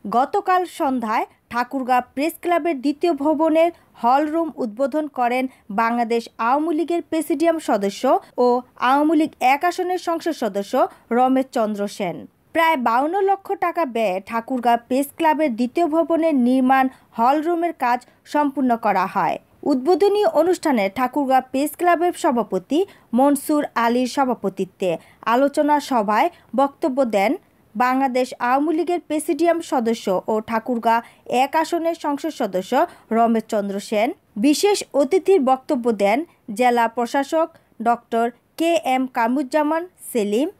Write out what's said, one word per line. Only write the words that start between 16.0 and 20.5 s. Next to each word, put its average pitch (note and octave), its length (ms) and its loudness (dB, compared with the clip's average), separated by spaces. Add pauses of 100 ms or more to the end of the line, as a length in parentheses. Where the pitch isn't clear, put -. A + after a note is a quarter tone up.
নির্মাণ C4 380 4 (340)
হল B3+ 180 4 (100)
রুমের E4+ 280 -2 (100)
কাজ B3 140 0 (360)
সম্পূর্ণ C#4 360 0 (160)
করা F#3+ 280 2
হয়। F3 240 0 (320)
উদ্বোধনী F4+ 520 2 (180)
অনুষ্ঠানে D#4+ 440 0 (140)